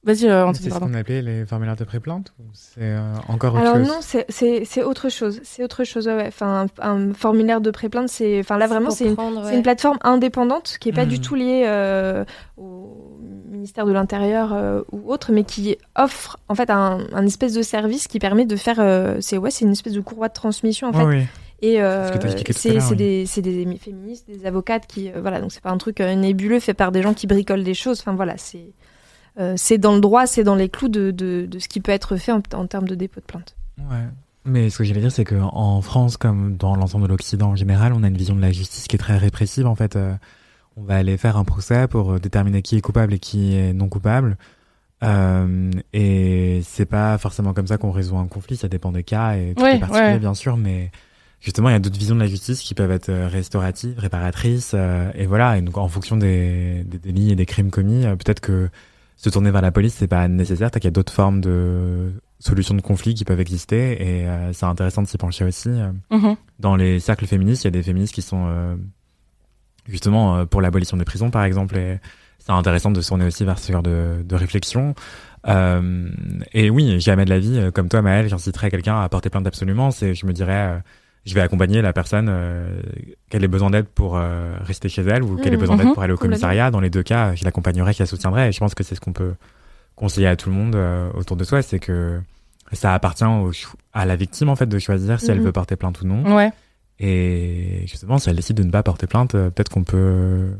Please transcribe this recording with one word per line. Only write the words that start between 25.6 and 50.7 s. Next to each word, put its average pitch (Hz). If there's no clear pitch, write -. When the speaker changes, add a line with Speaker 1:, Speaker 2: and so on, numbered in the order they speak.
Speaker 3:
pas 185
un 185
truc, 208
euh, 185
nébuleux 196
fait 226
par 190
des 185
gens 208
qui 214
bricolent 196
des 185
choses. 240
Enfin, 196
voilà, 175
c'est, 170
euh, 185
c'est -
dans 208
le 202
droit, 220
c'est 240
dans 202
les 190
clous -
de, 202
de, 180
de 180
ce 180
qui 202
peut 202
être 202
fait 208
en, 214
en 185
termes 190
de 190
dépôt 185
de -
plainte. -
Speaker 2:
Ouais. 127
Mais 120
ce -
que 113
j'allais 101
dire, 127
c'est 110
qu'en 101
France, 120
comme 101
dans 98
l'ensemble 98
de 95
l'Occident 101
en 101
général, 98
on 113
a 98
une 95
vision 92
de 98
la 95
justice -
qui -
est -
très 101
répressive, 104
en 117
fait. 104
Euh, 95
on 104
va 98
aller 95
faire 107
un 101
procès 120
pour, 98
euh, 92
déterminer 98
qui -
est -
coupable 107
et 98
qui 98
est 95
non 95
coupable. 107
Euh, 92
et 92
c'est -
pas 107
forcément 98
comme 95
ça 107
qu'on 104
résout 92
un 90
conflit, 101
ça 101
dépend 90
des 87
cas 110
et 90
tout 247
Speaker 1:
Ouais, 262
Speaker 2:
est -
particulier, 208
Speaker 1:
ouais. 117
Speaker 2:
bien 107
sûr, 123
mais 92